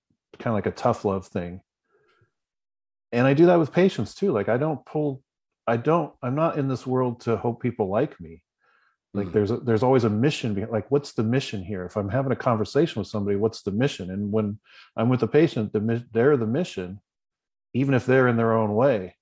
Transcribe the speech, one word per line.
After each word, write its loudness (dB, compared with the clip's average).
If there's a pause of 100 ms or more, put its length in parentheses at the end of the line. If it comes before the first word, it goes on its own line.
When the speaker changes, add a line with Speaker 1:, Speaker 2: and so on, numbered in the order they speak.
(380)
Speaker 1:
kinda -4
like -2
a -2
tough -2
love -2
thing. -10 (1500)
And 2
I 6
do 6
that 6
with 0
patients 0
too. -2
Like, 0
I 2
don't -4
pull, -6 (420)
I 0
don't, 0
I'm -4
not -2
in -2
this -6
world -2
to 0
hope -4
people -2
like -2
me. -18 (720)
Like, -4
Speaker 2:
Hmm. -12
Speaker 1:
there's 2
a, -2
there's 0
always 4
a 4
mission. 0
Be-, -4
like, -4
what's -2
the -2
mission -2
here? -8
If -6
I'm -2
having -2
a 0
conversation 0
with -6
somebody, -2
what's -2
the -4
mission? -2
And -4
when -2 (360)
I'm 2
with 2
a 0
patient, 2
the 2
mi-, -2
they're 4
the 0
mission, -6 (760)
even 0
if 2
they're 4
in 2
their 2
own 0
way, 0